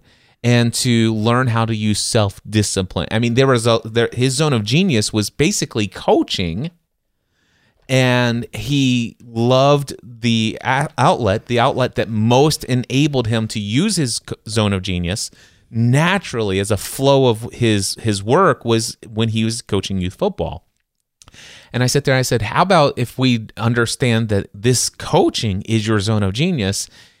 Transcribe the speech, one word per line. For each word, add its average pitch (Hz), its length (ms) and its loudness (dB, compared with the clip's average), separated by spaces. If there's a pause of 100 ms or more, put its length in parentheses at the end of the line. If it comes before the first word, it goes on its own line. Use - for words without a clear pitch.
(440)
and 120 280 4
to 113 400 2
learn 120 360 2
how 113 180 0
to 113 80 -2
use 107 240 0
self-discipline. 101 1120 -2
I 107 80 -2
mean, 120 160 0
there 135 140 4
was 117 180 2
a, 113 180 2
there, 113 280 0
his 127 220 0
zone 151 200 0
of 110 100 0
genius 131 480 0
was 107 160 0
basically 143 600 -2
coaching, 107 840 -2 (1160)
and 123 640 0
he 123 720 0
loved 131 800 2
the 113 600 -2
a-, 131 340 0
outlet, 120 500 2
the 123 120 0
outlet 127 380 0
that 110 120 -2
most 120 560 2
enabled 131 600 0
him 113 220 -2
to - 100 -6
use 127 380 0
his 135 320 -2
c-, - 60 -8 (140)
zone 104 240 2
of 92 100 -2
genius 90 480 -4 (400)
naturally 120 880 0
as 101 120 -2
a 104 60 0
flow 135 520 2
of 113 140 0 (100)
his, 107 480 0
his 101 220 -2
work 143 420 2
was 117 320 -2 (120)
when 113 220 -2
he 110 140 0
was 113 180 -4
coaching 95 380 -4
youth 90 140 -6
football. - 520 -6 (1080)
And 120 100 0
I 127 40 2
sit 139 180 0
there 135 100 2
and 131 40 2
I 131 40 2
said, 120 200 0
"How 120 200 0
about 175 360 2
if - 180 -4
we 120 300 0 (100)
understand 113 720 0
that 101 220 0
this 113 380 0
coaching - 720 0
is 110 240 -2
your 110 140 2
zone 104 240 0
of 95 80 0
genius? 123 560 -2 (320)